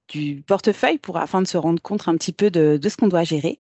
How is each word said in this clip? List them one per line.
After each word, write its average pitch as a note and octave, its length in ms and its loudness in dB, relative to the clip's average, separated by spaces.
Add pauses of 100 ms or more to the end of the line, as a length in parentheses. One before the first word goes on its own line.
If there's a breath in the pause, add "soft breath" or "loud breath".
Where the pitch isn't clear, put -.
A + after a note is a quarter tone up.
du D3 380 -6
portefeuille B3+ 500 0
pour, E3+ 220 -8
afin F3 240 -2
de F#3+ 40 0
se - 120 -4
rendre E3 240 0
compte G3+ 260 -6
un E3 80 2
petit E3 160 -6
peu G3+ 180 0
de, D3+ 280 4
de C#3+ 100 -2
ce - 80 -4
qu'on G#3+ 120 2
doit E3+ 160 2
gérer. D#3 360 -2 (140)